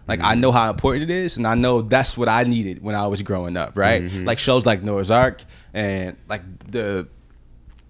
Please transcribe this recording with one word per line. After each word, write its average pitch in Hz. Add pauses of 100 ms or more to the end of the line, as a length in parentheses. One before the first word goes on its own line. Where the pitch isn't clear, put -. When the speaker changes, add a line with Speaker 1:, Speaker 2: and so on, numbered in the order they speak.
Speaker 1:
Like, 104
I 110
Speaker 2:
Mm-hmm. 117
Speaker 1:
know 131
how 117
important 131
it 170
is, 180
and 120
I 110
know 123
that's 127
what 120
I 113
needed 117
when 104
I 104
was 101
growing 90
up, 85
right? 101
Speaker 2:
Mm-hmm. 92
Speaker 1:
Like, 117
shows 127
like 107
Noah's 101
Ark 123 (300)
and, 98 (100)
like, 107 (260)
the, 101 (840)